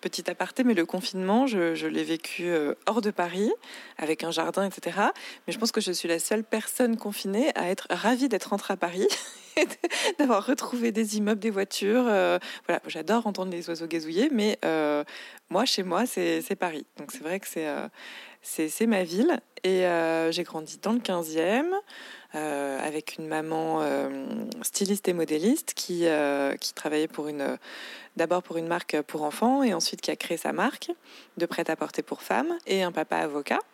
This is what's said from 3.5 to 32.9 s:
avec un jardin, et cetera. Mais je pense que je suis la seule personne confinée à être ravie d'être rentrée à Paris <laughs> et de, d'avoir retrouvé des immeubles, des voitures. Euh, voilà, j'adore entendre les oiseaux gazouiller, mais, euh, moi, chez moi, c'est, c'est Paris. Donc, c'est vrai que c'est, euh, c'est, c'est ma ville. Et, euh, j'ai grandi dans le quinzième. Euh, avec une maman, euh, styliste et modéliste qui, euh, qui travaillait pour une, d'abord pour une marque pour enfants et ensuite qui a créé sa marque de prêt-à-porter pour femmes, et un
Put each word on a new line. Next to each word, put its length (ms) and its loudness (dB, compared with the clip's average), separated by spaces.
avec 280 -2
un 60 -2
jardin, 360 0
et 40 -2
cetera. 420 0
Mais 60 -4
je 60 -6
pense 120 0
que 80 0
je 140 -2
suis 160 -4
la 100 2
seule 240 0
personne 540 0
confinée 580 0
à 140 0
être 200 -2
ravie 380 2
d'être 220 0
rentrée 240 -2
à 40 -2
Paris 300 2
<laughs> 240 -12
et 100 4
de, 60 -8
d'avoir 260 4
retrouvé 460 0
des 260 0
immeubles, 220 2
des 120 0
voitures. 540 2
Euh, 320 4
voilà, 200 0
j'adore 400 0
entendre 260 -2
les 160 -6
oiseaux 180 -4
gazouiller, 420 2
mais, 360 2
euh, 400 2
moi, 140 2
chez 200 2
moi, 220 2
c'est, 360 0
c'est 160 -4
Paris. 280 -4
Donc, 160 -12
c'est 100 -12
vrai 160 -2
que 80 -12
c'est, 200 -4
euh, 200 -4
c'est, 260 -2
c'est 200 0
ma 180 4
ville. 340 2
Et, 220 4
euh, 480 2
j'ai 100 -2
grandi 380 -10
dans 100 0
le 80 4
quinzième. 720 0
Euh, 440 -2
avec 380 -6
une 100 -8
maman, 540 0
euh, 280 0
styliste 460 0
et 60 2
modéliste 600 2
qui, 320 0
euh, 480 2
qui 180 -6
travaillait 340 0
pour 200 -6
une, 300 -2
d'abord 260 2
pour 160 -6
une 100 -2
marque 360 -2
pour 200 -6
enfants 400 2
et 100 4
ensuite 280 -2
qui 100 -2
a 40 0
créé 220 -4
sa 140 -2
marque 400 -2
de 80 0
prêt-à-porter 560 -2
pour 200 -6
femmes, 440 0
et 180 2
un 80 0